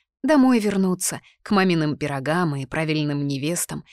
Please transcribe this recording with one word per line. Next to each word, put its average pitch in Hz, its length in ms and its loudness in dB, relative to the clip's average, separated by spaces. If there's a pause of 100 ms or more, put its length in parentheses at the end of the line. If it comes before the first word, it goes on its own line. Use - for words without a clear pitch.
(240)
Домой 262 360 6
вернуться, 190 640 -2 (200)
к - 100 -8
маминым 175 460 2
пирогам 147 580 -2
и 135 100 -6
правильным 151 600 -2
невестам, 143 640 -6